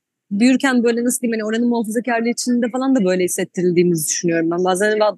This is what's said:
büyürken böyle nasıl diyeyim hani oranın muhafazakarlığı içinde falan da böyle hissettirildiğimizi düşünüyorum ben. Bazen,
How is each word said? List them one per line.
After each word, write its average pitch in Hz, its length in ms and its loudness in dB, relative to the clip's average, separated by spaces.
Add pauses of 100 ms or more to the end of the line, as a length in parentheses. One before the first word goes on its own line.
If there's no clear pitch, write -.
(300)
büyürken 247 540 2
böyle 233 200 0
nasıl 247 160 -2
diyeyim 226 200 -2
hani 214 40 -6
oranın 226 240 -2
muhafazakarlığı 233 600 -2
içinde 240 440 -2
falan 262 220 0
da 233 100 2
böyle 185 200 2
hissettirildiğimizi 175 840 0
düşünüyorum 165 420 -2
ben. 175 140 -2
Bazen, 202 340 0 (200)